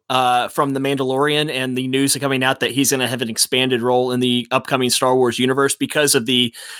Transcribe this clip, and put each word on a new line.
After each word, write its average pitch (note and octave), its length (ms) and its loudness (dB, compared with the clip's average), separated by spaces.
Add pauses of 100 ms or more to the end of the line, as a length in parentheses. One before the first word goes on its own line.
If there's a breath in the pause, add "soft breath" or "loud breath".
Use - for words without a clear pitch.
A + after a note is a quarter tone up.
uh, B2 400 2
from C#3 240 0
The C3+ 80 -2
Mandalorian C#3 680 0
and B2+ 300 -4
the C3 80 -4
news C3+ 300 2
coming C3+ 260 -2
out C3 160 2
that A#2+ 140 -2
he's B2 180 0
gonna C3 160 0
have B2 160 -4
an A2+ 80 -6
expanded B2+ 520 0
role B2 280 2
in B2 80 -2
the B2 320 0
upcoming B2+ 400 0
Star B2+ 240 0
Wars B2+ 240 2
universe C3+ 380 0
because C#3 400 0
of A#2 100 0
the, B2 260 0 (280 loud breath)